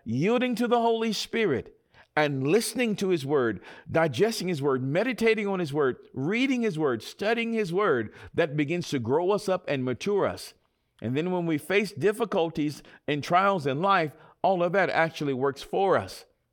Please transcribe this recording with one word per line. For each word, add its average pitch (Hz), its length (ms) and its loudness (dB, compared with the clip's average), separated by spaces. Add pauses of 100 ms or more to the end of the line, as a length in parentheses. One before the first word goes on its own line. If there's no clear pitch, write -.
yielding 220 500 0
to 240 120 -2
the 233 140 2
Holy 226 320 0
Spirit 185 600 -2 (420)
and 143 300 2
listening 220 500 0
to 190 140 0
His 151 160 0
Word, 123 340 2 (320)
digesting 165 560 2
His 156 140 -2
Word, 135 200 2
meditating 220 640 0
on 190 120 -2
His 147 160 -4
Word, 139 240 2 (160)
reading 233 480 0
His 196 160 -2
Word, 131 240 0
studying 226 500 -2
His 214 180 -2
Word, 165 440 0 (180)
that 151 240 0
begins 151 320 -2
to 147 100 -2
grow 147 340 0
us 196 140 -2
up 185 220 -2
and 131 160 -2
mature 156 420 0
us. - 280 -8 (480)
And 120 120 -4
then 165 160 -2
when 180 140 -2
we 160 140 0
face 196 340 -2
difficulties 165 920 -2 (240)
and 143 160 -2
trials 185 440 2
in 139 160 -2
life, 185 300 2 (300)
all 180 200 2
of 175 100 2
that 180 160 2
actually 156 460 0
works 135 280 -2
for 185 360 2
us. 92 260 -10 (280)